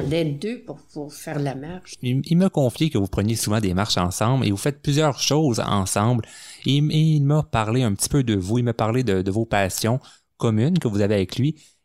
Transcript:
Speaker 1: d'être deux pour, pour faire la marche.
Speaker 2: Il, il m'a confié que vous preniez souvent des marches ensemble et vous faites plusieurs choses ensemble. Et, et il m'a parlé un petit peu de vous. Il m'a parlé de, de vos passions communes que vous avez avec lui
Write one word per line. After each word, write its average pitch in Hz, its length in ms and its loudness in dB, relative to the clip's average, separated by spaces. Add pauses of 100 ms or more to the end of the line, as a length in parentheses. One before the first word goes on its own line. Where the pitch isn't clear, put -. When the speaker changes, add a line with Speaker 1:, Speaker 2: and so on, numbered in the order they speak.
Speaker 1:
d'être 151 320 -2
deux 226 220 -6
pour, 143 160 -14 (160)
pour 147 200 -12
faire 147 260 -8
la 139 160 -2
marche. 160 380 -14 (100)
Speaker 2:
Il, 127 220 0
il 170 120 2
m'a 185 120 4
confié 151 420 0
que - 80 0
vous 98 80 0
preniez 107 280 -2
souvent 107 260 -2
des 92 120 0
marches 101 240 0
ensemble 110 480 0
et 104 60 2
vous 98 60 -2
faites 143 260 -4
plusieurs 147 360 0
choses 139 420 2
ensemble. 104 640 0 (440)
Et, 135 100 2
et 151 220 2 (160)
il 147 80 4
m'a 147 180 2
parlé 113 400 0
un 107 140 2
petit - 140 -4
peu 143 140 2
de 113 120 2
vous. 98 240 0
Il 123 60 0
m'a 117 80 0
parlé 117 300 0
de, 95 200 0
de 98 80 -2
vos 113 140 0
passions 107 540 0 (380)
communes 120 400 2
que 139 100 0
vous 104 140 0
avez 104 140 2
avec 92 220 -2
lui 143 180 0 (300)